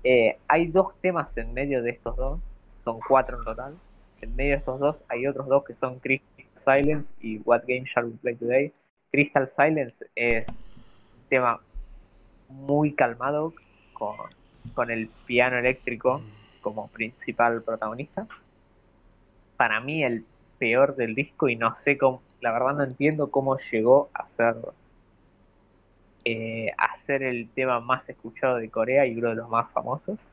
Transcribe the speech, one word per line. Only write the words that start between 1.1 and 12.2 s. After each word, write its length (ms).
en 160
medio 280
de 80
estos 280
dos, 220
son 240
cuatro 300
en 60
total. 300
En 160
medio 140
de 80
estos 200
dos 180
hay 180
otros 200
dos 180
que 80
son 280
Crystal 440
Silence 440
y 160
What 280
Game 200
Shall 200
We 140
Play 160
Today. 360
Crystal 380
Silence 560
es 320
un 840
tema 300